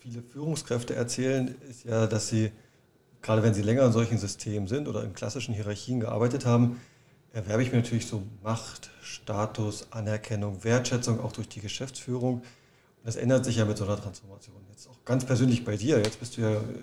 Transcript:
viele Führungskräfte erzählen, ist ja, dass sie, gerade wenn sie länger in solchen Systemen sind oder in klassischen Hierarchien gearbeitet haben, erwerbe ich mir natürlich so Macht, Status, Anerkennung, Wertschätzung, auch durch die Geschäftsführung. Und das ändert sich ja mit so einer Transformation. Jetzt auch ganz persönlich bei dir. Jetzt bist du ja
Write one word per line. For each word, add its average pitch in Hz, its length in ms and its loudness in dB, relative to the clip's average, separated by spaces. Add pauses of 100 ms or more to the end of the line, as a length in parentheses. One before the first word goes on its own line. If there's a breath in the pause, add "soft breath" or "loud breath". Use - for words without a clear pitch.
viele 117 220 -12
Führungskräfte 139 760 -4
erzählen, 127 580 0 (160)
ist - 140 -20
ja, 113 240 4
dass 107 200 0
sie, 110 220 2 (720 soft breath)
gerade 110 220 4
wenn 107 100 6
sie 104 80 0
länger 120 220 4
in 117 80 8
solchen 113 260 4
Systemen 101 480 -4
sind 143 220 -2
oder 113 160 -4
in 101 80 -6
klassischen 113 420 -6
Hierarchien 104 460 -4
gearbeitet 117 460 0
haben, 120 340 6 (520 loud breath)
erwerbe 107 300 0
ich 123 80 0
mir 123 80 2
natürlich 117 300 0
so 104 140 -4 (200)
Macht, - 480 -6 (120)
Status, 107 880 -4
Anerkennung, 104 760 -4
Wertschätzung, 120 560 2
auch 110 120 -6
durch 107 160 -8
die - 120 -16
Geschäftsführung. 123 760 -4
Und - 680 -18
das 117 120 -6
ändert 127 280 2
sich 117 120 0
ja 110 100 4
mit 101 100 -2
so 101 80 -4
einer 98 160 -2
Transformation. 101 560 -16 (140)
Jetzt - 180 -20
auch - 160 -20
ganz 127 220 0
persönlich 120 380 4
bei 104 120 -2
dir. 123 220 2
Jetzt 107 200 2
bist - 200 -10
du - 20 -2
ja 107 200 2 (220)